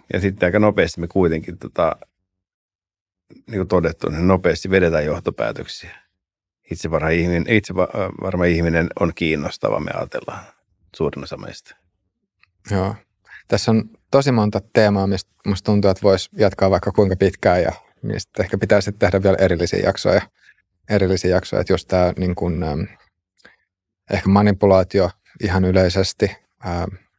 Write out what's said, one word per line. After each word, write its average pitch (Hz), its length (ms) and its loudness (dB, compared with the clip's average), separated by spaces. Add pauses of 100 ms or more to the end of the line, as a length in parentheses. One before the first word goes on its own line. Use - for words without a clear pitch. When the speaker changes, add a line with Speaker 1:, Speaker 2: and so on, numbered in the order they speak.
(140)
Speaker 1:
Ja 90 60 -2
sitten 95 280 0
aika 95 120 2
nopeasti 95 420 2
me 85 60 -6
kuitenkin, 85 500 0
tota, - 380 -2 (1300)
niin - 300 -10
kuin 87 80 -4
todettu, 82 420 0
niin 82 180 0
nopeasti 90 420 2
vedetään 85 360 2
johtopäätöksiä. - 840 -6 (800)
Itsevarma 80 380 -4
ihminen, 85 380 0
itsevarma 92 960 -2
ihminen 82 420 2 (120)
on 85 160 0
kiinnostava, 73 640 -2
me - 140 -8
ajatellaan - 500 -10 (520)
suurin 71 280 -6
osa - 140 -14
meistä. - 380 -18 (960)
Speaker 2:
Joo. 98 240 -2 (520)
Tässä 110 240 0
on 110 120 2 (280)
tosi 135 200 4
monta 104 300 2 (120)
teemaa, 101 340 4
mistä 98 240 -4 (140)
musta 98 200 -4
tuntuu, 101 260 4
että - 120 -4
vois 95 300 2
jatkaa 98 360 2
vaikka 92 220 0
kuinka 98 240 2
pitkään 92 480 2
ja - 80 0 (300)
niistä 104 420 -6
ehkä 101 140 -4
pitäisi 101 340 0
tehdä 98 320 0
vielä 95 160 4
erillisiä 87 400 0
jaksoja. 95 420 2 (680)
Erillisiä 95 420 0
jaksoja, 90 300 -2
että 95 120 -2
just - 140 -4
tää 90 300 0
niin 90 180 -2
kun, 87 280 -4
äm, 78 240 -6 (1200)
ehkä 98 180 -2
manipulaatio 98 800 4 (340)
ihan 92 220 0
yleisesti, 92 680 0 (240)
ää, 92 260 -6 (320)